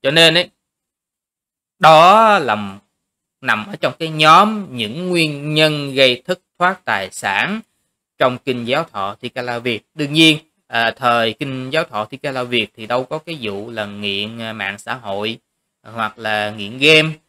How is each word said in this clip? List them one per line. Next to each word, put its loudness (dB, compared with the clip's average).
Cho 0
nên 4
ấy, 0
đó 8
là -4
nằm -2
ở -14
trong -4
cái -6
nhóm 4
những -6
nguyên -2
nhân 0
gây 2
thất -4
thoát -2
tài -4
sản -4
trong 0
Kinh -6
Giáo -2
Thọ -8
Thi -10
Ca -10
La -8
Việt. -4
Đương -6
nhiên, 6
à, 0
thời 0
Kinh -10
Giáo -4
Thọ -8
Thi -16
Ca -8
La -6
Việt -4
thì -16
đâu -4
có -10
cái -12
vụ -10
là -8
nghiện, -8
à, -10
mạng -8
xã -12
hội -8
hoặc -8
là -4
nghiện -12
game. 4